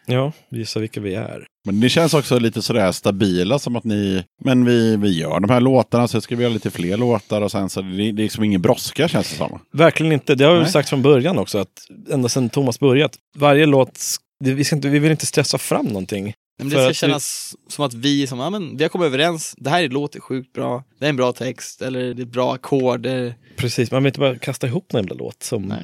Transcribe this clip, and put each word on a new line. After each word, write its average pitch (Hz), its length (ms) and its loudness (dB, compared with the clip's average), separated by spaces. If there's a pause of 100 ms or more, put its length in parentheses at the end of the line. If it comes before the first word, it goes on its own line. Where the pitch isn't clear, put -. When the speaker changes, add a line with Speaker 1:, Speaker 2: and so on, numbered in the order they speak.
Speaker 1:
Ja, 131 260 0 (180)
visa 113 300 -8
vilka 110 220 -6
vi 101 140 -6
är. - 300 -10 (200)
Speaker 2:
Men 101 140 0
det 127 100 6
känns 165 240 2
också 135 260 2
lite 113 220 0
sådär 101 300 0
stabila, 98 680 0
som 120 160 -6
att 113 80 -6
ni... 101 400 -2 (200)
Men 127 220 4
vi, 113 320 4
vi 101 220 2
gör 78 200 -2
de 101 100 0
här 127 120 4
låtarna, 120 460 2
så 113 140 -2
ska - 140 -8
vi 120 80 -2
göra 120 100 0
lite 104 180 -4
fler 87 260 -4
låtar 113 440 0
och 104 100 -2
sen 98 180 -4
så, 98 120 -6
det, 95 60 -8 (100)
det 101 60 0
är 110 100 0
liksom 107 300 -2
ingen 101 180 2
brådska, - 460 2
känns - 220 -2
det 76 60 -10
som. - 240 -6 (140)
Speaker 1:
Verkligen 160 380 4
inte. 147 240 2
Det 131 100 4
har 165 100 8
vi 170 60 4
Speaker 2:
Nej. 160 100 0
Speaker 1:
sagt 151 180 2
från 139 120 0
början 139 380 4
också, 98 180 -4
att 95 120 -2 (420)
ända 127 180 0
sedan 123 200 0
Thomas 131 300 -2
börjat, 143 320 4 (260)
varje 147 280 6
låt, 139 340 2 (440)
det, 131 100 0
vi 139 100 0
ska 160 120 -2
inte, 139 140 -2
vi 147 100 4
vill 156 120 4
inte 151 140 -2
stressa - 320 0
fram 208 280 -2
någonting. 101 480 -6 (260)
Speaker 3:
Men 135 100 -8
det 143 60 -2
Speaker 1:
För 135 60 2
Speaker 3:
ska 131 40 4
Speaker 1:
att 131 60 4
vi - 20 0
Speaker 3:
kännas - 600 -4 (140)
som 147 160 -4
att 123 80 -4
vi 139 340 0
som, 127 120 -8
ja, 147 100 -6
men 170 280 -8
vi 147 60 0
har 165 60 2
kommit 175 160 0
överens, 151 520 0
det 131 120 -6
här 165 200 2
låter 143 300 -6
sjukt 131 340 -8
bra, 127 300 -6 (160)
det 135 60 -4
är 151 40 0
en 147 60 0
bra 123 180 0
text, - 480 -10
eller 127 180 -6
det 123 220 -6
är 127 40 -10
ett 120 60 -16
bra 127 220 -2
ackord, 127 480 0
det 123 340 -4 (200)
Speaker 1:
Precis, 120 360 -2
man 131 120 2
vill 139 60 4
inte 135 100 -4
bara 131 160 2
kasta 135 320 -6
ihop 131 260 -6
en 131 60 0
jävla 90 160 -4
låt - 280 -12
som 110 180 -4
Speaker 3:
Nej. 101 220 -6